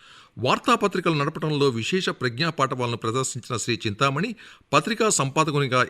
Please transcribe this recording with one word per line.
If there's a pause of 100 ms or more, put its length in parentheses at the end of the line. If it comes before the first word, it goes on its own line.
(380)
వార్తాపత్రికలు
నడపడంలో
విశేష
ప్రజ్ఞాపాఠవాలను
ప్రదర్శించిన
శ్రీ
చింతామణి (380)
పత్రికా
సంపాదకునిగా